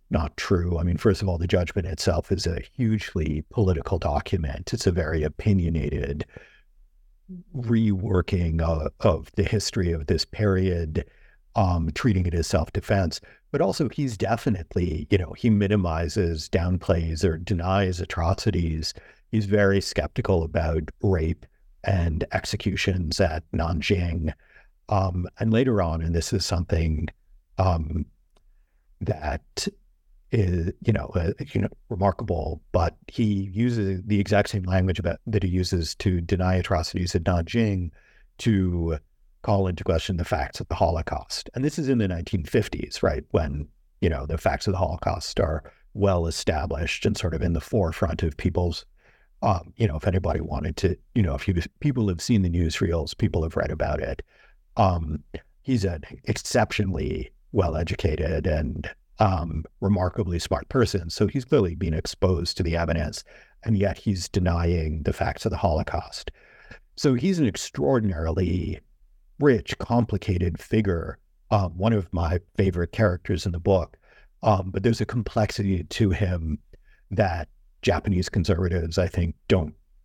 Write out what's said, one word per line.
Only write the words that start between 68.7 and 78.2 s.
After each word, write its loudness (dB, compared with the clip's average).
rich, 2
complicated 0
figure, 0
um, 0
one 2
of -2
my 0
favorite 0
characters 0
in -2
the -4
book. 2
Um, 2
but -2
there's 2
a -2
complexity 0
to 2
him 0
that 0
Japanese 2